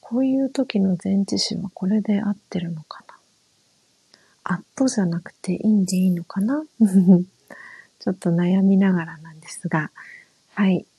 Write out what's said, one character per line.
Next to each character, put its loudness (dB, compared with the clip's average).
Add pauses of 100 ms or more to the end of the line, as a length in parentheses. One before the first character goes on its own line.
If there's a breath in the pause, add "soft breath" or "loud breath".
こ -6
う 2
い 0
う -2
時 -2
の 0
前 -2
置 -2
詞 -6
は -8
こ -8
れ 0
で -2
合 -4
っ -4 (140)
て -6
る -8
の -12
か -20
な？ -20 (1300 soft breath)
あ -4
っ -10 (120)
と 0
じ -2
ゃ 2
な -2
く -20
て -6
い -8
い 0
ん 4
で -2
い 2
い 2
の -2
か -6
な？ -2
<laughs> -4 (1200 loud breath)
ち -6
ょ -2
っ -2
と -4
悩 2
み 4
な 4
が 0
ら -16
な -20
ん -20
で -20
す -10
が。 -2 (640 loud breath)
は 2
い。 0 (120)